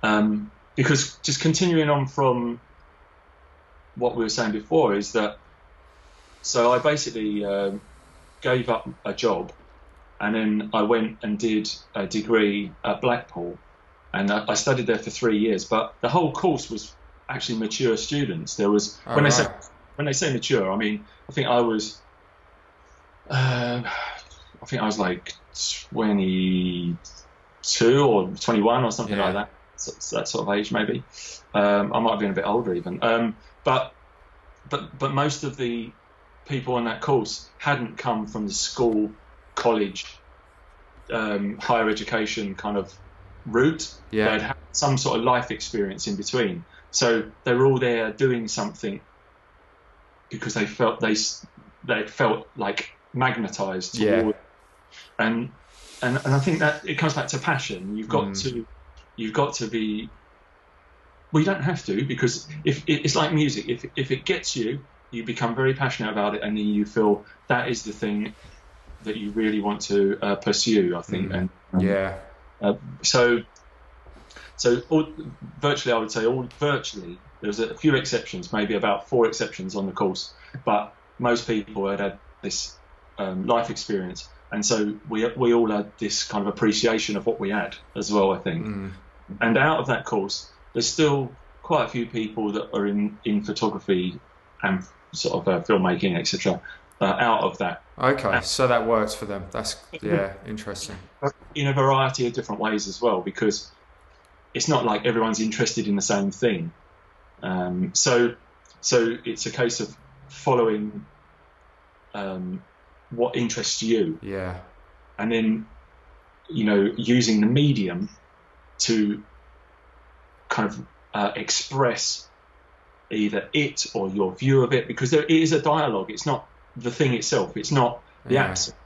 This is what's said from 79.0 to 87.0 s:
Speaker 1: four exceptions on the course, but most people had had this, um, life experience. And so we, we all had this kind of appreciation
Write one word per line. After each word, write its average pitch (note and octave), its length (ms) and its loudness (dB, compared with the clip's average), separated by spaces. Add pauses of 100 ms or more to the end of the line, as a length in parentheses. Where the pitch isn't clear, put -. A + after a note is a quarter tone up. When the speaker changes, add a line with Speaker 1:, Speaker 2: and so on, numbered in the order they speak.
Speaker 1:
four A#2+ 200 4
exceptions G#2 500 -4
on G2 80 -4
the F2+ 80 -6
course, - 400 -2 (320)
but G#2 280 0 (260)
most A#2+ 280 0
people G#2 400 -2
had G2+ 140 -2
had G2 180 -4 (220)
this, - 340 -8 (420)
um, F#2+ 280 -4
life A#2 240 2
experience. F#2 580 -6 (280)
And G#2 100 -2
so G#2+ 300 0 (140)
we, A2 260 0
we A#2+ 180 4
all A#2 160 4
had G2+ 280 -2
this - 260 -4
kind G2+ 240 -2
of - 0 -
appreciation G#2+ 720 0